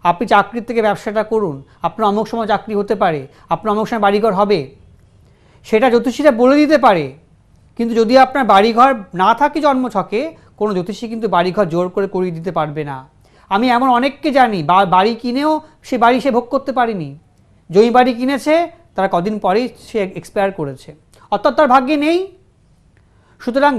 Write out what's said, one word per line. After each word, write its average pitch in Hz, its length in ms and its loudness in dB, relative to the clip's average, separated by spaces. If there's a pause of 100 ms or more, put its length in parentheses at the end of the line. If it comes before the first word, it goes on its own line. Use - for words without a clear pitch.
আপনি 175 240 0
চাকরির 208 380 2
থেকে 233 180 -2
ব্যবসাটা 208 400 -2
করুন, 202 400 -4 (200)
আপনার 202 260 -2
অমুক 208 200 -2
সময় 226 180 -6
চাকরি 208 280 -2
হতে 202 200 -2
পারে, 165 320 -2 (220)
আপনার 190 240 -2
অমুক 214 160 -2
সময় 226 120 -4
বাড়িঘর 202 320 2
হবে, 185 420 -2 (880)
সেটা 220 260 2
জ্যোতিষীরা 247 400 2
বলে 247 260 4
দিতে 302 220 4
পারে। 170 340 2 (640)
কিন্তু 233 180 -4
যদি 226 240 4
আপনার 262 260 2
বাড়িঘর 226 500 4 (200)
না 190 200 2
থাকে 294 260 -2
জন্মছকে, 254 760 -2 (200)
কোনো 208 160 -2
জ্যোতিষী 190 360 -6
কিন্তু 226 200 -6
বাড়িঘর 180 380 0
জোর 175 220 -2
করে 196 180 -4
করিয়ে 185 260 -4
দিতে 165 200 -8
পারবে 156 320 -6
না। 135 240 -12 (400)
আমি 226 220 0
এমন 240 180 2
অনেককে 262 420 0
জানি, 233 320 2
বা-, 185 240 2
বাড়ি 190 280 2
কিনেও 277 460 -2 (220)
সে 254 160 -4
বাড়ি 240 220 4
সে 277 100 -2
ভোগ 240 180 -2
করতে 269 240 -4
পারেনি, 202 460 -4 (520)
জমি 214 200 4
বাড়ি 247 240 2
কিনেছে, 294 560 -2 (240)
তারা 190 180 -2
কদিন 196 260 -2
পরেই 208 300 -2 (100)
সে - 240 -6
এক্সপায়ার 190 500 -6
করেছে, 147 420 -12 (360)
অর্থাৎ 226 260 -2
তার 302 120 4
ভাগ্যে 262 280 2
নেই। 339 360 -2 (1080)
সুতরাং 269 400 0